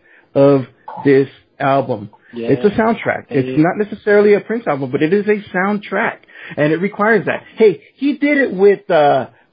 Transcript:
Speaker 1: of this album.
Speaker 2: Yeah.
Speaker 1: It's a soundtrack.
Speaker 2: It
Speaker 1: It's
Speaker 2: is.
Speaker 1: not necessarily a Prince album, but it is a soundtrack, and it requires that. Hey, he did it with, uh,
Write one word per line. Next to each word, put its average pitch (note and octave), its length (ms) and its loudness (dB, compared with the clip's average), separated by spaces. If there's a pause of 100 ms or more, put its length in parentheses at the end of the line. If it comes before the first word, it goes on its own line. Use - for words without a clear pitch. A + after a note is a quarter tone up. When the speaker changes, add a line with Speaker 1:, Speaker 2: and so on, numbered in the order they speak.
(340)
Speaker 1:
of C#3 320 4 (380)
this C#3 240 4 (300)
album. C3 520 -2 (240)
Speaker 2:
Yeah. A#2 160 -8
Speaker 1:
It's C#3 140 0
a G#3 140 2
soundtrack. G#3+ 520 -2
Speaker 2:
It D3 160 -2
Speaker 1:
It's - 40 -8
Speaker 2:
is. C3 80 -6
Speaker 1:
not E3+ 200 0
necessarily G#3 560 2
a F#3+ 60 2
Prince A3 260 -8
album, C#3 240 -4
but C3 120 -2
it D#3+ 120 0
is G#3 120 0
a G#3 160 -2 (140)
soundtrack, G3+ 600 -4 (400)
and D3+ 160 2
it E3+ 60 -2
requires G3+ 440 0
that. - 200 -6 (120)
Hey, G#3+ 260 2 (120)
he C#4+ 240 -4
did C#4+ 180 0
it A#3+ 160 0
with, G3 380 2
uh, C#3+ 380 2 (240)